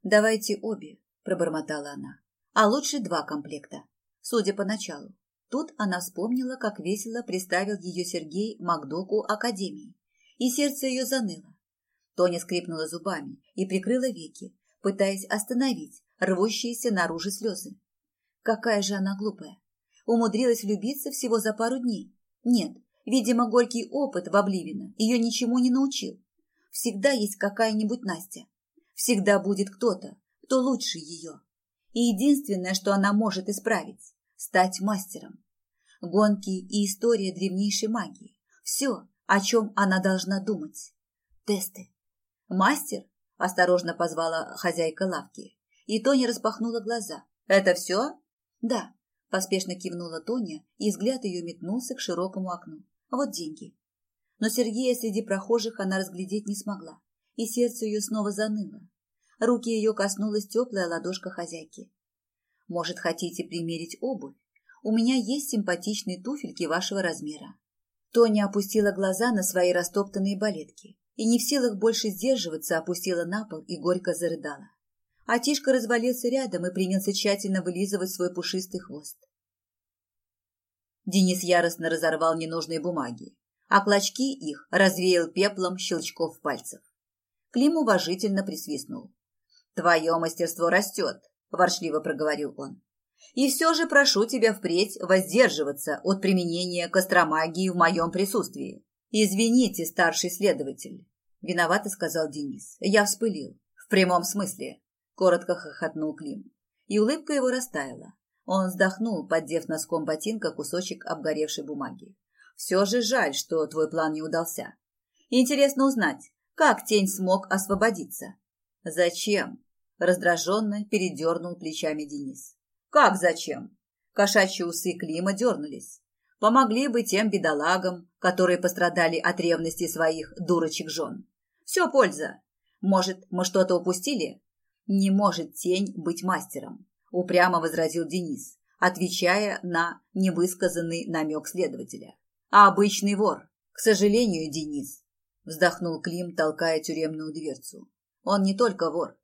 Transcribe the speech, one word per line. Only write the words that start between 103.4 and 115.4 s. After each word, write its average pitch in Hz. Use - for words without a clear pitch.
В -
прямом 180
смысле», 196
коротко 175
хохотнул 156
Клим. 160
И 202
улыбка 294
его 254
растаяла. 156
Он 190
вздохнул, 190
поддев 160
носком 160
ботинка 156
кусочек 175
обгоревшей 151
бумаги. 143
«Все 190
же 233
жаль, 208
что 156
твой 156
план 160
не 156
удался. 165
Интересно 269